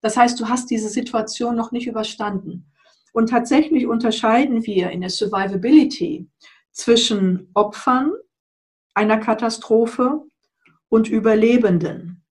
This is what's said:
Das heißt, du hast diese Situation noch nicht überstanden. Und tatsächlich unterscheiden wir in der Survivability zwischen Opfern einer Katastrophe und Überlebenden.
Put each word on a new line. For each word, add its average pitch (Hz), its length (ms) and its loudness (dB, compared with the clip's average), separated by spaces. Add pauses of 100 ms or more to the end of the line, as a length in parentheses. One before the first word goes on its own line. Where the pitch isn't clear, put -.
Das 220 160 -2
heißt, 240 220 4
du 220 100 -6
hast 247 200 -2
diese 214 200 -2
Situation 233 640 -4
noch 226 160 -4
nicht 240 160 -6
überstanden. 208 840 -8 (400)
Und 226 200 2
tatsächlich 262 560 2
unterscheiden 226 760 0
wir 185 280 -2
in 180 100 -6
der 185 80 -6
Survivability 196 1200 0 (420)
zwischen 202 840 0
Opfern 254 560 0 (840)
einer 214 240 2
Katastrophe 233 1040 0 (680)
und 220 200 2
Überlebenden. 220 1200 2